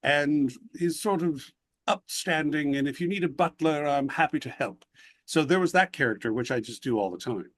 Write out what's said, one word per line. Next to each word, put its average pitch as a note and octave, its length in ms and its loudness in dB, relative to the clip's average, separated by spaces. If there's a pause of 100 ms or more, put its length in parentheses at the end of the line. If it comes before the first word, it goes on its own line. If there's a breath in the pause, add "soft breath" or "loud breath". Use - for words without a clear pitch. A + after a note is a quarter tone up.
and D3 500 2 (260)
he's E3+ 220 -2
sort G3 220 0
of D#3 220 -2 (420)
upstanding, D3+ 880 -2
and C#3 120 0
if C3+ 120 -6
you F3 80 0
need F#3+ 160 -2
a F3+ 40 0
butler, D#3 580 0
I'm C#3+ 220 0
happy D3+ 320 0
to C3 100 -10
help. A#2 340 -6 (400 soft breath)
So D#3+ 200 2
there D#3+ 160 4
was F3 120 2
that F#3 200 4
character, A2+ 400 0
which A#2+ 180 -2
I B2+ 100 0
just A2+ 220 -10
do A#2+ 160 0
all G2 120 0
the F2+ 80 -10
time. F#2 400 -6